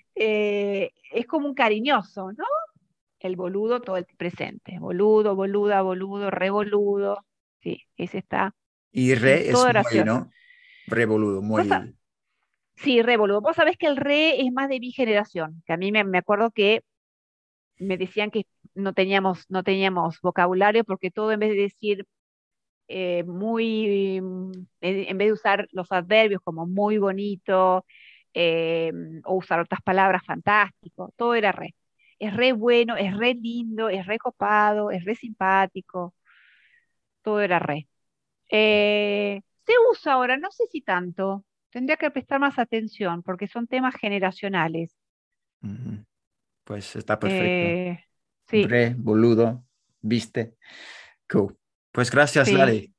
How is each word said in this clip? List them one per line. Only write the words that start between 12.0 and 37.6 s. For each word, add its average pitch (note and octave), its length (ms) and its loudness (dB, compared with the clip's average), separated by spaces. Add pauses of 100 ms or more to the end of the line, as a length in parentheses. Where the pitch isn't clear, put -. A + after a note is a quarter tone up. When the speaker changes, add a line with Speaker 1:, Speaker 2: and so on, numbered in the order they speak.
Speaker 1:
sí, B3 280 2
re A#3+ 140 2
boludo. G#3 240 2
Vos D#4 140 0
sabés E4+ 220 2
que - 100 -4
el C#4+ 100 0
re C#4+ 440 2
es B3+ 100 0
más C4+ 180 -4
de C4 100 -4
mi B3 120 -10
generación, G#3 760 -2
que E3+ 60 -2
a E3 40 0
mí F#3+ 140 -2
me, G#3+ 120 2
me F#3+ 140 -2
acuerdo G#3 320 2
que G#3+ 320 2 (960)
me F#3+ 200 -4
decían G#3 340 -4
que G#3+ 160 -4 (260)
no G3 200 -6
teníamos, F#3+ 560 0
no F#3 140 -4
teníamos F#3+ 580 0
vocabulario F#3 600 2
porque F#3+ 280 -6
todo G#3+ 200 -2
en G#3+ 100 -2
vez G#3+ 100 0
de G#3 100 -2
decir, G3+ 460 -4 (840)
eh, F3+ 320 -4
muy, G3+ 1000 -2
mm, F#3 300 -8 (300)
en, F#3+ 280 -4
en F#3+ 80 -6
vez G3+ 100 2
de A3 60 4
usar G3+ 380 0
los F3+ 200 -8
adverbios G3 520 2
como E3 220 -6
muy G3+ 320 0
bonito, F#3+ 880 0 (480)
eh, E3 580 0 (340)
o F#3 100 -2
usar F3 240 0
otras E3+ 220 -4
palabras, F#3+ 440 2
fantástico, G3 920 -2
todo A#3+ 180 0
era G#3 160 2
re. D#3+ 240 -10 (420)
Es G#3 180 -6
re B3 180 4
bueno, A#3 440 2
es G3 180 -2
re A#3+ 200 0
lindo, A3+ 540 -6
es F#3+ 180 -4
re G#3+ 100 -4
copado, G#3 720 0
es F3+ 140 -6
re G#3+ 100 -4
simpático. F#3+ 960 -2 (1080)
Todo G#3+ 200 -2
era F3+ 180 2
re. D3+ 280 -6 (600)